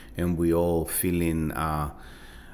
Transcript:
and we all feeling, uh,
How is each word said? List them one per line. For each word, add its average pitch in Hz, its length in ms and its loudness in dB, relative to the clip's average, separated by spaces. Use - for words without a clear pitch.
and 87 220 0
we 82 160 4
all 85 320 4
feeling, 82 680 2
uh, 76 360 -2